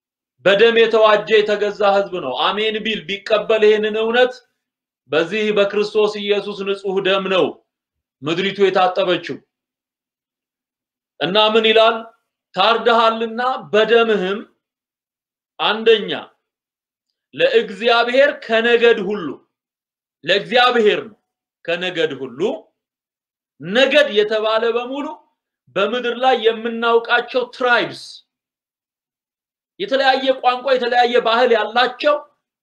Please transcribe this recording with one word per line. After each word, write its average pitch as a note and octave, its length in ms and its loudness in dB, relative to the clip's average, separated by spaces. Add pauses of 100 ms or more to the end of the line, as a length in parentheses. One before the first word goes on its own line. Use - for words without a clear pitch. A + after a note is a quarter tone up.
(440)
በደም G#3 320 4
የተዋጀ A3 540 4
የተገዛ G#3 600 0
ህዝብ F#3 300 -2
ነው። C3 200 -8
አሜን G#3 380 -2
ቢል G3+ 260 -6
ቢቀበል G3+ 580 -2
ይሄንን G#3+ 340 2
እውነት A3+ 360 0 (760)
በዚህ F3 400 -2
በክርስቶስ G#3 680 0
ኢየሱስ G3+ 440 -4
ንጹህ G3 420 -4
ደም F#3+ 240 -2
ነው F3+ 320 0 (640)
ምድሪቱ F#3 380 -4
የታጠበችው። F#3 840 0 (1800)
እና G#3 300 0
ምን A3 160 2
ይላል? A3 400 2 (480)
«ታርደሃልና A3+ 1120 0
በደምህም» G#3+ 840 0 (1080)
አንደኛ G3 680 0 (1120)
ለእግዚአብሔር A#3 1040 0
ከነገድ A3+ 640 2
ሁሉ፣ F3+ 400 -8 (840)
ለእግዚአብሔር G3+ 800 2
ነው A2+ 160 -18 (460)
ከነገድ E3 500 -4
ሁሉ። C3 500 -6 (960)
ነገድ C4 520 2
የተባለ A3 580 0
በሙሉ C4+ 480 -6 (580)
በምድር A#3 400 -4
ላይ B3 240 0
የምናውቃቸው A#3 1080 -2
ትራይብስ፣ - 760 -4 (1600)
የተለያየ C4 560 0
ቋንቋ፣ B3 320 -2
የተለያየ B3 520 2
ባህል A#3 320 2
ያላቸው B3 720 0 (380)